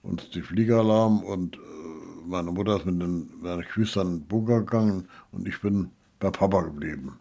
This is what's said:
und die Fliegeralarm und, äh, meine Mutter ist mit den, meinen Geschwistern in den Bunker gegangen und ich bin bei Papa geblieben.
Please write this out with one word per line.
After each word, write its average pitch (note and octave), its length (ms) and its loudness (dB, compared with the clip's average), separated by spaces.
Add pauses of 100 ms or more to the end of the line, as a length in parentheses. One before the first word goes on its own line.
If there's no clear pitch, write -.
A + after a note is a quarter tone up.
und - 320 -8
die F2 60 -6
Fliegeralarm A2 800 4
und, F#2 360 -6
äh, - 20 -20 (640)
meine F2 280 -2
Mutter G2+ 240 2
ist F2 80 -4
mit F2+ 160 0
den, F2 280 -2 (120)
meinen F2 220 -4
Geschwistern G#2 440 0
in F2 120 -2
den D2+ 80 -12
Bunker A2+ 320 2
gegangen G#2 500 2 (240)
und F#2 160 -6
ich - 100 -10
bin G2+ 320 0 (280)
bei - 120 2
Papa F#2+ 300 2
geblieben. D2 600 -8